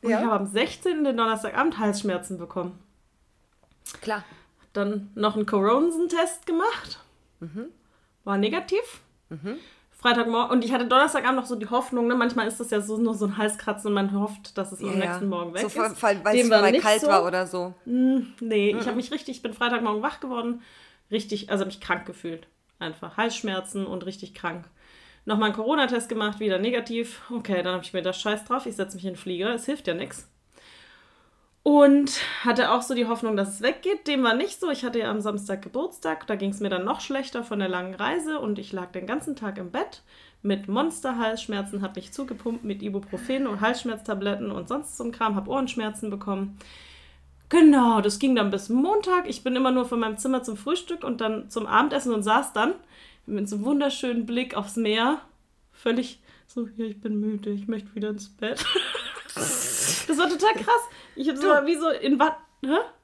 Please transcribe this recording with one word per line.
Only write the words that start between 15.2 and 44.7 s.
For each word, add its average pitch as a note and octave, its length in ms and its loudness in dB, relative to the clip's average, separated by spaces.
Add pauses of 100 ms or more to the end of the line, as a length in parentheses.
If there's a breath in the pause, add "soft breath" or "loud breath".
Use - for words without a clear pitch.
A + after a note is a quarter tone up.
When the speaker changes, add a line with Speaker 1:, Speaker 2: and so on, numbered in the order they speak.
Speaker 1:
Morgen F3 240 -4
weg F#3 80 -2
Speaker 2:
So G#3+ 60 0
Speaker 1:
ist. G3+ 80 -6
Speaker 2:
vor-, G#3+ 160 0 (100)
weil, G3+ 240 2
weil G#3 100 4
Speaker 1:
Dem B3 120 8
Speaker 2:
es A3 40 6
Speaker 1:
war G#3+ 100 8
Speaker 2:
mal G3 100 6
Speaker 1:
nicht C#4 120 6
Speaker 2:
kalt G#3+ 180 6
Speaker 1:
so. G3+ 60 2
Speaker 2:
war F#3+ 160 6
oder F3+ 220 0
so. F3+ 300 -6 (100)
Speaker 1:
Mm, B3+ 360 2 (180)
nee, G#3+ 320 2
ich G#3 120 0
Speaker 2:
Mhm. - 40 -2
Speaker 1:
hab A3 80 -2
mich B3+ 160 -4
richtig, C#4+ 260 -6
ich - 60 -20
bin A3+ 100 -6
Freitagmorgen A#3 480 0
wach D4 180 -4
geworden, A#3+ 440 -4 (480 loud breath)
richtig, G#3 400 -4
also G3 140 0
mich F#3+ 140 -10
krank F3 280 -4
gefühlt. E3 400 -10 (320)
Einfach E3 380 -10
Halsschmerzen G3 680 -2
und F#3 220 -8
richtig - 260 -14
krank. F3 320 -8 (600 soft breath)
Nochmal G#3+ 240 2
einen G#3 60 -2
Corona-Test A#3+ 540 0
gemacht, G#3+ 300 -2
wieder G3+ 180 0
negativ. A#3 720 -2
Okay, G#3+ 320 -2
dann F3+ 140 -2
hab F3 80 -6
ich - 100 -14
mir F#3+ 60 -2
gedacht, F#3 200 -4
„Scheiß G#3+ 260 -2
drauf, B3 200 -2
ich A3 100 -6
setz G3 200 -6
mich F3+ 100 -12
in F#3 60 -2
den F3 60 -10
Flieger, F#3+ 360 -4
es A#3 140 -6
hilft D4 180 -4
ja E3+ 80 -2
nix.“ - 340 -8 (1400 soft breath)
Und C#4+ 560 8 (240 loud breath)
hatte A#3+ 280 4
auch A#3+ 100 2
so B3+ 140 -4
die A#3 120 2
Hoffnung, A3+ 300 -2
dass G3 120 0
es - 120 -10
weggeht. F4+ 460 -2
Dem C#4 160 2
war A3+ 100 4
nicht D4 260 -2
so. E4+ 120 -2
Ich - 120 -4
hatte A#3 160 -2
ja A3 120 -2
am G#3 100 -2
Samstag G3+ 400 -4
Geburtstag. D#4+ 640 -6
Da G#3+ 100 -2
ging's G3 240 -4
mir G3+ 100 -2
dann F#3 160 -2
noch B3 160 -4
schlechter C4 420 -6
von G#3+ 160 -6
der F#3+ 100 0
langen F#3 240 -4
Reise. D4+ 460 -4
Und G#3 180 -4
ich - 140 -12
lag F3+ 200 -8
den F#3 140 -8
ganzen C4 300 -6
Tag G3+ 240 -8
im F3+ 100 -10
Bett C#4+ 320 -6 (400 soft breath)
mit G3+ 260 -2
Monster-Halsschmerzen, A3 1160 -2
hab F#3+ 140 -6
mich - 160 -12
zugepumpt A#3 500 -6
mit G3+ 180 -6
Ibuprofen G3+ 640 -4
und G3+ 160 -4
Halsschmerztabletten G#3+ 880 -2
und F3+ 180 -8
sonst C#4+ 280 -8